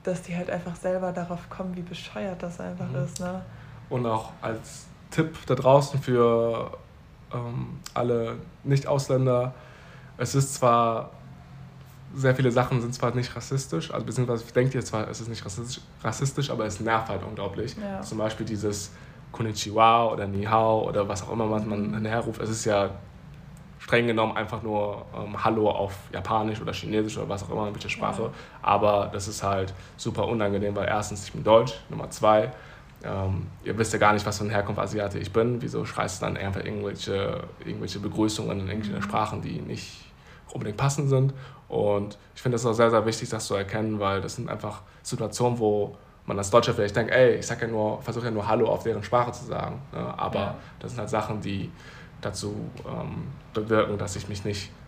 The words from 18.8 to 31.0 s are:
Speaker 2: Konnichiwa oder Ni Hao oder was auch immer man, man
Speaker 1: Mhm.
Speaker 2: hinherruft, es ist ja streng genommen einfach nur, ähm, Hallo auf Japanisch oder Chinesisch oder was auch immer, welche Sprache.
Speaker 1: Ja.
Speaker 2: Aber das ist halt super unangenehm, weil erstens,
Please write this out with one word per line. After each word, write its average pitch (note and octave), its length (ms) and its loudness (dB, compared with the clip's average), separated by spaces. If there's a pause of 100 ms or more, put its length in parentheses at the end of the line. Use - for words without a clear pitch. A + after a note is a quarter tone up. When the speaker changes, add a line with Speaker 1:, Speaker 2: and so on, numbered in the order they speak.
Speaker 2:
Konnichiwa A2+ 720 4
oder G#2 220 0
Ni G2 160 -2
Hao A2 440 6
oder G2+ 200 2
was G2 160 -4
auch - 80 -6
immer A2+ 140 0
man, G#2+ 220 0
man G#2 200 -2
Speaker 1:
Mhm. G#2+ 60 -2
Speaker 2:
hinherruft, A2 460 -2
es G#2+ 100 -2
ist A2 160 -4
ja G2+ 240 4 (960)
streng A#2+ 220 4
genommen A2 280 2
einfach G#2+ 280 -4
nur, G#2 420 -2 (100)
ähm, G#2 300 -6
Hallo A2 260 4
auf G2 220 0 (180)
Japanisch G#2+ 520 0
oder A2 100 -4
Chinesisch G#2+ 460 -2
oder G#2 100 -4
was G2+ 160 -4
auch - 60 -10
immer, G#2+ 240 -2
welche G#2 160 -8
Sprache. G#2 320 -2
Speaker 1:
Ja. A2+ 80 -4 (320)
Speaker 2:
Aber G2+ 500 4
das F#2+ 160 -6
ist - 140 -6
halt G2 320 -2 (240)
super - 280 -2
unangenehm, G2+ 480 0
weil G2+ 140 -2
erstens, G#2 380 -2